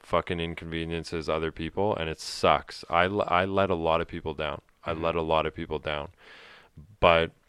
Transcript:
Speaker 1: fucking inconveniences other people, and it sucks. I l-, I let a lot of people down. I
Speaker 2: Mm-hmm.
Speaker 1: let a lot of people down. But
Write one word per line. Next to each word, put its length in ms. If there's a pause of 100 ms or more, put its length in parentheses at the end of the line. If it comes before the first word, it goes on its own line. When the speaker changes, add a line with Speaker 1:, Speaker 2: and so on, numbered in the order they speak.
Speaker 1:
fucking 360
inconveniences 880
other 240
people, 440
and 120
it 120
sucks. 680
I 180
l-, 220
I 180
let 260
a 40
lot 240
of 80
people 280
down. 260 (220)
I 100
Speaker 2:
Mm-hmm. 100
Speaker 1:
let 120
a 80
lot 240
of 80
people 240
down. 300 (880)
But 320 (180)